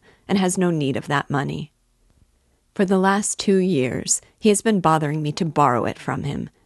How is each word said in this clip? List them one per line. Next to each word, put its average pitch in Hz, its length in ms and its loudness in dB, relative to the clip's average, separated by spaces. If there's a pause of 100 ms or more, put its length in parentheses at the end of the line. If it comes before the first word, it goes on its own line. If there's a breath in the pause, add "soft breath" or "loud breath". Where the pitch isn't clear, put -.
(280 soft breath)
and 196 100 0
has 185 200 0
no 180 140 2
need 143 260 -2
of - 100 -10
that 143 220 -2
money. 143 420 -4 (1040)
For 202 100 0
the 190 120 2
last 196 420 0
two 196 180 2
years, 170 640 0 (180 soft breath)
he 220 120 2
has 202 120 2
been 214 200 2
bothering 156 400 2
me 147 120 -2
to 175 120 -4
borrow 139 400 2
it - 140 -6
from - 240 -6
him - 260 -6 (160)